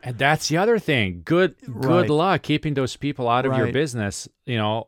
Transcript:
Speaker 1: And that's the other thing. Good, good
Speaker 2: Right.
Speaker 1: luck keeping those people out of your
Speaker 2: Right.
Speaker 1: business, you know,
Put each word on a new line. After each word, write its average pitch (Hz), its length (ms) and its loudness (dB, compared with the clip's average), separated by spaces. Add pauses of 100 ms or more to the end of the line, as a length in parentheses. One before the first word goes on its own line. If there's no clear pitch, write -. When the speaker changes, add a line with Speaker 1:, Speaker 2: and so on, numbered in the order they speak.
Speaker 1:
And 123 120 -8
that's 143 300 0
the 156 120 0
other 220 200 2
thing. 98 460 0
Good, 175 400 2
good 127 200 -8
Speaker 2:
Right. 170 240 4
Speaker 1:
luck 165 340 2
keeping 151 320 -2
those 131 200 -2
people 139 340 -4
out 123 180 2
of 131 100 0
your 120 80 2
Speaker 2:
Right. 101 100 0
Speaker 1:
business, 120 540 -4 (180)
you 123 100 -2
know, 107 300 -2